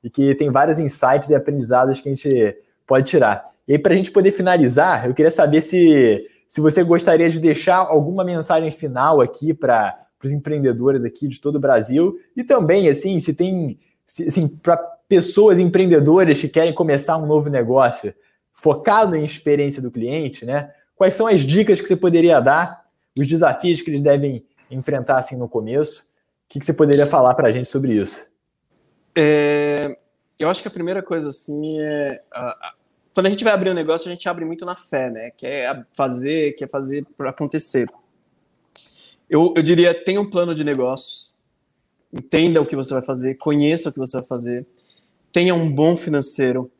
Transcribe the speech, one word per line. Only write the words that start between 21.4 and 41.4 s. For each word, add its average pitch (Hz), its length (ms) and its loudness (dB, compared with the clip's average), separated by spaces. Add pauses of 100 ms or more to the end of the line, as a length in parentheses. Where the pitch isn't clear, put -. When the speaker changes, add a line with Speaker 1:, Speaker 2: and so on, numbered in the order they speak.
Speaker 1:
dicas 175 400 2
que - 60 -12
você 185 80 2
poderia 170 440 4
dar, 147 440 0 (340)
os 139 100 -2
desafios 165 540 0
que - 80 -8
eles 143 120 -4
devem 143 420 0 (260)
enfrentar, 131 480 -4
assim, 127 200 -6
no 120 100 -8
começo? 120 540 -4
O - 40 -20 (440)
que, 143 100 -10
que - 60 -12
você 131 80 -2
poderia 143 320 4
falar 131 300 4
pra 117 160 2
gente 123 180 -6
sobre 135 240 -2
isso? 101 320 -4 (920)
Speaker 2:
É... 147 800 0 (440)
eu 151 100 -2
acho 185 120 -4
que - 60 -14
a 202 40 -12
primeira 185 320 -8
coisa, 160 260 -6
assim, 151 500 -10
é 147 420 -6 (100)
a, 120 180 -12
a, - 240 -14 (400)
quando 190 140 0
a - 20 4
gente 202 140 -4
vai 220 100 4
abrir 190 160 0
um 185 60 -2
negócio, 165 320 -4
a 175 40 -10
gente 180 160 -10
abre 170 180 -8
muito 165 200 -10
na 180 100 -10
fé, 131 360 -6
né? 113 200 -14
Quer 131 360 -8
a-, 131 260 -8
fazer, 143 600 -4
quer 139 160 -12
fazer 139 360 -8 (120)
pra 139 120 -6
acontecer. 143 580 -4 (1400)
Eu, 165 260 2
eu 165 80 2
diria: 170 300 4
tenha 190 280 -4
um 202 80 -6
plano 175 240 -2
de 156 100 -6
negócios, 131 720 -6 (800)